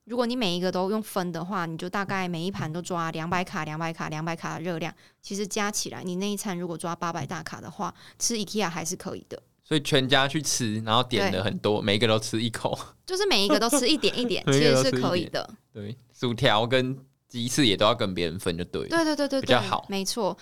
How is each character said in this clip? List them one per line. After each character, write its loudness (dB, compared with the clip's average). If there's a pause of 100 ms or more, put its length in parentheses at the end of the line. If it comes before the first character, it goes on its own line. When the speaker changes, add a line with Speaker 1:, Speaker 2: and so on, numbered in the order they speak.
Speaker 1:
如 -6
果 2
你 -2
每 0
一 -2
个 0
都 0
用 0
分 -4
的 -6
话， -4
你 -6
就 -6
大 -2
概 -2
每 -4
一 -2
盘 -4
都 -6
抓 -4
两 -4
百 0
卡、 -6
两 -6
百 -4
卡、 -8
两 -6
百 -2
卡 -8
的 -8
热 -4
量， -6 (300)
其 -10
实 -4
加 -2
起 -4
来 -12
你 -4
那 -2
一 -2
餐 -4
如 -6
果 -6
抓 -6
八 -4
百 -4
大 -8
卡 -12
的 -14
话， -6 (240)
吃 0
ikea 0
还 -4
是 -4
可 -8
以 -12
的。 -10 (260)
Speaker 2:
所 2
以 2
全 2
家 4
去 -2
吃， 0
然 0
后 6
点 2
了 0
很 0
多， 2
Speaker 1:
对。 -2
Speaker 2:
每 4
一 4
个 4
都 6
吃 -2
一 0
口。 -4 (280)
Speaker 1:
就 -6
是 0
每 4
一 2
个 4
都 2
吃 2
一 4
点 0
一 0
点， -2
Speaker 2:
<laughs> -4
每 4
一 6
个 6
都 6
吃 4
一 0
点。 -
Speaker 1:
其 -
实 0
是 0
可 0
以 0
的。 -6 (220)
Speaker 2:
对， -10 (140)
薯 -2
条 4
跟 2 (300)
鸡 -4
翅 4
也 6
都 6
要 6
跟 0
别 0
人 -2
分 -2
就 -2
对 -6
了。 -6
Speaker 1:
对， 2
对， 0
对， 0
对， 0
对， -6
Speaker 2:
比 -8
较 6
好。 -2
Speaker 1:
没 -2
错。 -2